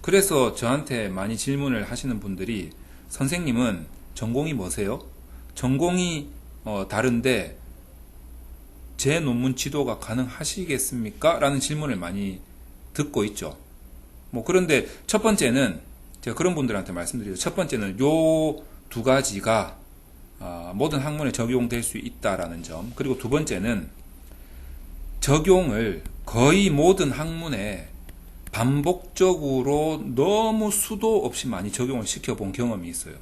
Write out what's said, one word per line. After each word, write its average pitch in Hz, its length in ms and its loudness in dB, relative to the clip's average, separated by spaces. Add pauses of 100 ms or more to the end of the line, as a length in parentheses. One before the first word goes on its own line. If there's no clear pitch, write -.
그래서 170 540 6
저한테 123 540 0
많이 98 280 -2
질문을 135 520 0
하시는 120 300 -4
분들이 95 500 -4 (400)
"선생님은 123 760 0 (260)
전공이 139 400 -2
뭐세요? 98 480 -2 (540)
전공이, 160 760 2 (360)
어, 107 240 -4
다른데 117 680 2 (1400)
제 147 220 2
논문 127 360 0
지도가 139 440 -2
가능하시겠습니까?" 127 1400 -2
라는 139 200 4
질문을 151 360 -2
많이 92 440 -4 (540)
듣고 135 320 -2
있죠. 85 320 -8 (760)
뭐 117 120 -6
그런데 170 440 4 (200)
첫 208 140 4
번째는 139 600 4 (400)
제가 117 140 -4
그런 175 200 2
분들한테 107 380 -2
말씀드리죠. 92 440 -6
첫 - 180 -2
번째는 110 440 -2
요 156 640 4 (240)
두 117 160 -6
가지가 113 760 2 (1000)
모든 147 240 0
학문에 147 320 -2
적용될 120 520 0
수 113 140 -6
있다라는 90 680 -4
점. 82 320 -10
그리고 135 220 -2
두 113 120 -6
번째는 113 600 0 (1300)
적용을 139 840 4 (220)
거의 160 440 6
모든 156 420 6
학문에 147 760 -6 (640)
반복적으로 147 1500 2 (120)
너무 214 560 4
수도 220 540 2
없이 123 220 -4
많이 101 240 -4
적용을 123 340 -2
시켜본 101 460 -4
경험이 101 380 -2
있어요. 80 320 -10